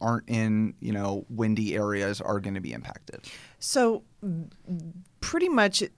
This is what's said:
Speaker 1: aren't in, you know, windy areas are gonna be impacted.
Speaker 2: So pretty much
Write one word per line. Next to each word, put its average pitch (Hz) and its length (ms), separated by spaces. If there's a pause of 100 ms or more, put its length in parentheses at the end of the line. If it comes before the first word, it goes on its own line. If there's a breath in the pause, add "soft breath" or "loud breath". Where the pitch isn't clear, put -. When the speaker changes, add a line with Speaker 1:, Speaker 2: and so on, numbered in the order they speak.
Speaker 1:
aren't 117 280
in, 110 520
you 110 100
know, 101 380
windy 107 460
areas 101 440
are 101 220
gonna 98 180
be 85 140
impacted. - 480 (360 loud breath)
Speaker 2:
So 233 460 (1160)
pretty 349 300
much 214 340 (140)